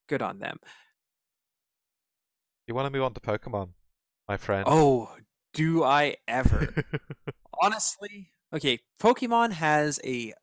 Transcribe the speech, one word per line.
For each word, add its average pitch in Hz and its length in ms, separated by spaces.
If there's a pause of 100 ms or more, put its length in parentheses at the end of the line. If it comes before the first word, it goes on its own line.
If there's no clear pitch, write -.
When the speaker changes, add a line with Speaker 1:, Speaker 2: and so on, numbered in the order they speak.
Speaker 1:
good 135 140
on 98 180
them. - 180 (2000)
Speaker 2:
You 117 80
wanna 135 140
move 135 140
on 127 100
to - 60
Pokemon, 104 500 (580)
my 101 100
friend? 98 300
Speaker 1:
Oh, 139 480 (380)
do 160 300
I 143 340 (100)
ever. 127 460 (460)
Speaker 2:
<laughs> - 420
Speaker 1:
Honestly, 202 720 (220)
okay, 139 260 (220)
Pokemon 233 520
has 151 500
a 120 400